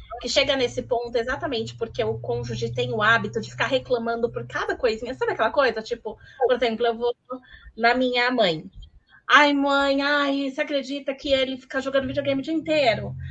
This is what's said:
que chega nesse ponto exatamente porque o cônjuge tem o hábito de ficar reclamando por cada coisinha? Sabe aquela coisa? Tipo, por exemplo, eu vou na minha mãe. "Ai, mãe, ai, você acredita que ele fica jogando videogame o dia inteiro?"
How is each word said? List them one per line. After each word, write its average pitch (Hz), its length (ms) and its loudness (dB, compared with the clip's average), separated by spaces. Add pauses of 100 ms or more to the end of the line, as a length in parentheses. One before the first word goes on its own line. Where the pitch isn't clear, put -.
(220)
que 247 80 -6
chega 269 260 2
nesse 254 280 -2
ponto 240 340 -2
exatamente 247 580 -4
porque 233 280 -6
o 220 160 -2
cônjuge 226 520 -4
tem 247 220 -2
o 220 80 0
hábito 214 400 2
de - 100 -12
ficar 233 160 -2
reclamando 233 640 0
por 226 160 -8
cada 392 280 -4
coisinha? 233 380 -2
Sabe 466 200 -2
aquela 220 180 0
coisa? 269 300 2
Tipo, - 360 -8 (220)
por 240 160 4
exemplo, 233 300 0
eu 233 100 2
vou 240 180 -2 (640)
na 233 160 4
minha 247 380 2
mãe. 185 340 2 (600)
"Ai, 285 260 8
mãe, 277 500 2
ai, 277 480 0
você 302 100 -6
acredita 277 540 -4
que 277 180 -2
ele 262 240 0
fica - 240 -6
jogando 269 260 0
videogame 269 340 -2
o - 20 -6
dia 320 100 -4
inteiro?" 277 640 0 (160)